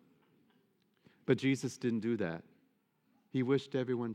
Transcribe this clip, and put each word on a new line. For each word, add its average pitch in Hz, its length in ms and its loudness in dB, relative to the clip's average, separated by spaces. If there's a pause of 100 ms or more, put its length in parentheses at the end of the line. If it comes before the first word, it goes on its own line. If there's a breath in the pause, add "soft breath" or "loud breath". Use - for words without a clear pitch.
(1200 soft breath)
But 131 140 4
Jesus 131 380 0
didn't 113 240 -2
do 117 180 0
that. 85 260 -4 (880)
He 131 100 0
wished 131 320 0
everyone 123 400 -2